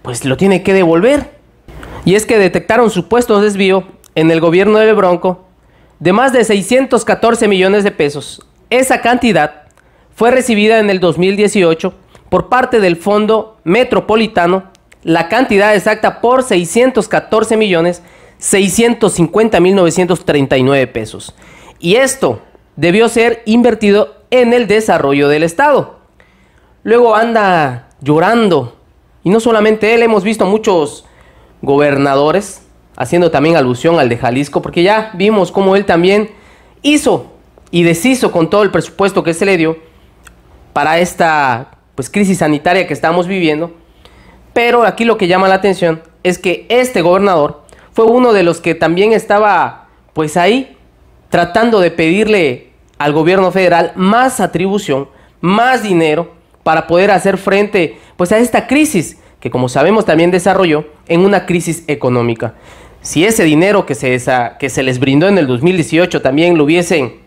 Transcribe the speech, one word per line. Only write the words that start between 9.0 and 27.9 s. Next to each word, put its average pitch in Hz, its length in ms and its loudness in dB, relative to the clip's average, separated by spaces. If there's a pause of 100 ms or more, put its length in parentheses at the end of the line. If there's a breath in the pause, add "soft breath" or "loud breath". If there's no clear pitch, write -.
cantidad 233 640 0 (500 soft breath)
fue 226 160 2
recibida 226 500 2
en 208 80 0
el 190 120 0
dos 170 180 0
mil 190 180 0
dieciocho 190 560 0 (380 soft breath)
por 175 180 -2
parte 254 320 0
del 180 160 0
Fondo 214 680 -2
Metropolitano, 190 1080 0 (320)
la 165 260 -2
cantidad 214 480 2
exacta 214 460 -2
por 254 220 2
seiscientos 220 640 0
catorce 220 500 -2
millones 175 440 -2 (360 loud breath)
seiscientos 214 720 0
cincuenta 202 480 0
mil 185 140 4
novecientos 180 500 0
treinta 143 320 0
y 131 60 2
nueve 135 240 2
pesos. 110 480 -12 (440 loud breath)
Y 175 180 0
esto 214 440 -2 (360)
debió 190 340 2
ser 233 340 0
invertido 214 680 2 (160)
en 240 240 2
el 247 120 0
desarrollo 165 600 0
del 151 140 0
Estado. 214 540 0 (840 soft breath)
Luego 226 340 2
anda 190 720 -2 (100)